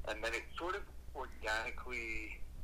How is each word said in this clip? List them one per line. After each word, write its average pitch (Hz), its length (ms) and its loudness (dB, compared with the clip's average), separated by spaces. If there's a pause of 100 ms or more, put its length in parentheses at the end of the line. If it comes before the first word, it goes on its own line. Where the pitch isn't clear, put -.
and 110 140 0
then 113 120 4
it 117 100 0 (140)
sort 185 160 2
of 202 80 0 (320)
organically 117 1300 0 (240)